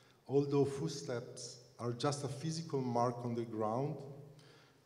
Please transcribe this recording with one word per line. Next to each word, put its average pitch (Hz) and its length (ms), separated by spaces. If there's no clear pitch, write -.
although 143 380
footsteps - 920
are 120 140
just 139 320
a 127 40
physical 160 520
mark 120 440
on 117 100
the 117 100
ground, 110 520